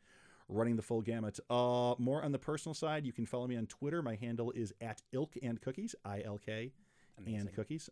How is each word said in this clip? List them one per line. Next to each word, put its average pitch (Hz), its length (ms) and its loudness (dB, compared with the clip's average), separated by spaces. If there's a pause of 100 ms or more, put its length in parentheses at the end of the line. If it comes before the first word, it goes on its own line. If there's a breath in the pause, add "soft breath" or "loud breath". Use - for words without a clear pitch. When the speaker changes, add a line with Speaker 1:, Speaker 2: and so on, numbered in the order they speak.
(500 loud breath)
Speaker 1:
Running 117 260 4
the 110 60 2
full 113 200 0
gamut. 107 380 0 (100)
Uh, 123 500 6
more 131 240 2
on 147 80 0
the 135 80 2
personal 156 340 -4
side, 151 320 0
you 120 80 -4
can 117 120 -2
follow 123 220 -2
me 123 100 0
on 113 100 0
Twitter. 151 340 -2
My 117 140 0
handle 117 360 0
is 113 300 -2
at 110 200 -6 (100)
ilk 135 320 -2
and 117 180 0
cookies, 190 420 -4
I 101 220 -2
L 104 120 -4
K 110 340 -4 (480 soft breath)
Speaker 2:
Amazing. 107 220 -2
Speaker 1:
and 101 120 -4
cookies. 147 380 -4